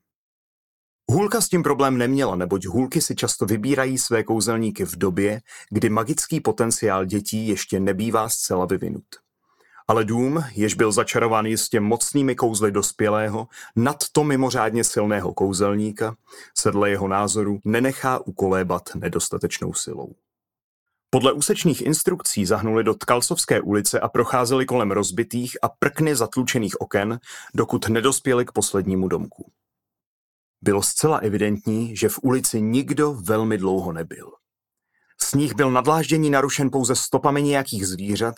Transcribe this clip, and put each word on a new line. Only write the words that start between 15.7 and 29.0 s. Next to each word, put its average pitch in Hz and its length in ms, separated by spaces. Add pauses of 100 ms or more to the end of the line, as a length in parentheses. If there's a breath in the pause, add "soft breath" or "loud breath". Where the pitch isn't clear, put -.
se 104 140
dle 101 180
jeho 98 180
názoru 101 580
nenechá 127 540
ukolébat 92 760
nedostatečnou 87 800
silou. - 420 (960)
Podle 131 240
úsečných 156 480
instrukcí 156 640
zahnuli 110 380
do 107 100
Tkalcovské 123 680
ulice 101 380
a 110 100
procházeli 127 560
kolem 117 260
rozbitých 110 720
a 113 80
prkny 151 460
zatlučených 117 680
oken, 107 380 (340 loud breath)
dokud 113 360
nedospěli 123 560
k - 60
poslednímu 95 560